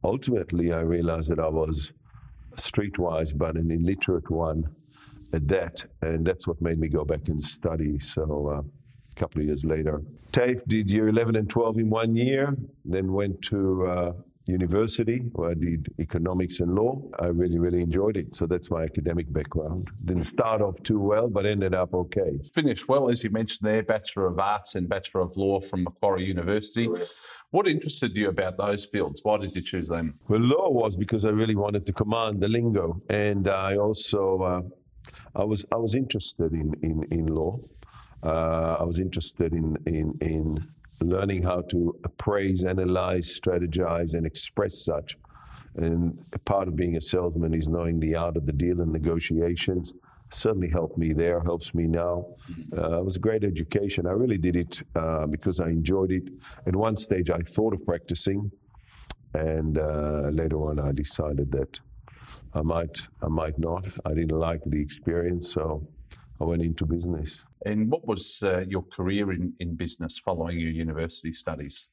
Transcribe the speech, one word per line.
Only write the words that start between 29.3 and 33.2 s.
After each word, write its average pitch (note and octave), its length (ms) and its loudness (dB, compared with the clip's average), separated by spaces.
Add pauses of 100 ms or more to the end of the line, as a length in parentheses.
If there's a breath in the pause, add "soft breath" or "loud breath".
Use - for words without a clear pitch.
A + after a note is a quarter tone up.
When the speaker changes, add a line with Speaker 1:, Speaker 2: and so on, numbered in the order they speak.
Speaker 2:
did G2 180 -4
you F2+ 60 -4
choose F2 260 -4
them? E2 300 -2 (100)
Speaker 1:
Well, G#2+ 120 4
law C#3 280 4
was A2+ 300 2
because G#2 260 0
I A2 60 4
really G#2+ 260 2
wanted G2+ 300 0
to G2 80 -2
command G#2+ 480 0
the G2+ 60 2
lingo. G#2 600 2
And G2+ 400 2